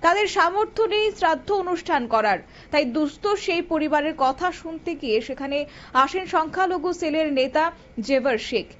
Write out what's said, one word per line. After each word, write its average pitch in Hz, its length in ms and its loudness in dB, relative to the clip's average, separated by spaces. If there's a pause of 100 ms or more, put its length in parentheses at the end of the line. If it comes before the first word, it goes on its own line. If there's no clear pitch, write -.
তাদের 381 260 4
সামর্থ্য 403 560 2
নেই 427 280 2
শ্রাদ্ধ 330 400 0
অনুষ্ঠান 349 560 -2
করার। 214 320 2 (320)
তাই 302 140 2
দুস্থ 285 420 -2
সেই 359 340 0
পরিবারের 311 560 0
কথা 269 340 0
শুনতে 330 440 -8
গিয়ে 240 260 0
সেখানে 277 440 -4 (280)
আসেন 269 320 2
সংখ্যালঘু 349 680 0
সেলের 311 400 0
নেতা 277 380 2 (280)
জেবার 254 380 2
শেখ। 208 300 -4 (120)